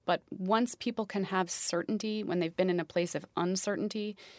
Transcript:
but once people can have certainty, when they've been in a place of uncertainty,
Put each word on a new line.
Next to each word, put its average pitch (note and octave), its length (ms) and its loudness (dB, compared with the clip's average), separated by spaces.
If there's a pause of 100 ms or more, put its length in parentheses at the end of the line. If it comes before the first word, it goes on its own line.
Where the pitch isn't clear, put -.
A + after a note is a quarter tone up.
but F3+ 240 2
once G#3+ 460 0
people A3+ 320 -4
can G3 160 -2
have F#3 260 0
certainty, G#3+ 720 0
when F3+ 160 0
they've E3 160 0
been F#3 140 4
in F3 100 2
a D#3+ 60 0
place F3 300 0
of D3+ 100 -4 (100)
uncertainty, G3+ 800 0 (240)